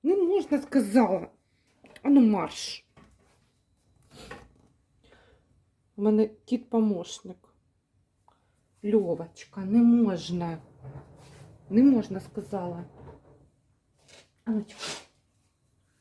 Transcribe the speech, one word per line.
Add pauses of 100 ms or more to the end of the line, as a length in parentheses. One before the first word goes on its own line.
не
можна,
сказала. (760)
А
ну
марш. (3000)
У
мене (140)
кіт-помощник. (1400)
Льовочка,
не
можна. (1120)
Не
можна,
сказала. (1600)
А
ну
тікай. (1040)